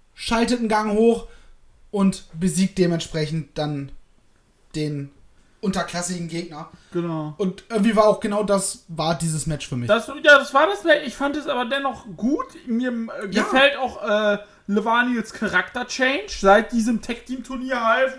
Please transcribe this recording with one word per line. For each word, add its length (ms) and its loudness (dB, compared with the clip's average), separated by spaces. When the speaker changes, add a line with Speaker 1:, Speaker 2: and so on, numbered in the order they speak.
Speaker 1:
schaltet 440 0
einen 100 -2
Gang 240 2
hoch 360 2
und 340 0
besiegt 400 0
dementsprechend 800 -2
dann 360 -6
den 360 -6
unterklassigen 680 -4
Gegner. 400 -10
Speaker 2:
Genau. 440 -4
Speaker 1:
Und 320 -4
irgendwie 260 2
war 120 6
auch 140 4
genau 240 -2
das, 440 -2
war 300 -2
dieses 280 -4
Match 220 -6
für 80 -6
mich. 120 -4
Speaker 2:
Das, 200 2
ja, 300 6
das 160 -2
war 120 6
das 180 -4
Match. 220 4
Ich 80 -8
fand 220 -2
es 120 -6
aber 180 -2
dennoch 400 -6
gut. 300 -2
Mir, 240 -2
äh, 400 -8
Speaker 1:
Ja. 120 0
Speaker 2:
gefällt 340 4
auch, 260 -6
äh, 360 2
Levaniels 640 0
Charakter-Change 960 -2
seit 320 6
diesem 300 0
Tag-Team-Turnier 840 -6
halt, 340 2